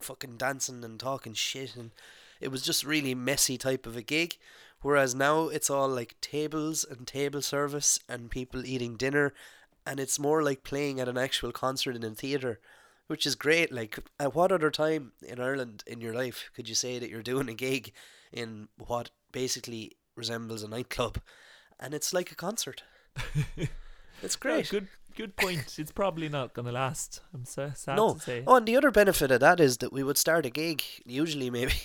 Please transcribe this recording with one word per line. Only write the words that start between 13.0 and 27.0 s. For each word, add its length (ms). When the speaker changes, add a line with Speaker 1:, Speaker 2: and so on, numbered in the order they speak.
Speaker 1:
which 200
is 80
great. 360
Like, 280
at 160
what 160
other 200
time 420
in 160
Ireland 480
in 140
your 140
life 400
could 160
you 40
say 240
that 120
you're 120
doing 280
a 40
gig 380
in 360
what 320
basically 680
resembles 460
a 60
nightclub, 500
and 140
it's 220
like 180
a 20
concert? 480
Speaker 2:
<laughs> 540
Speaker 1:
It's 200
Speaker 2:
Yeah, 100
Speaker 1:
great. 180
Speaker 2:
good, 180
good 200
point. 420
It's 140
probably 360
not 260
gonna 180
last, 480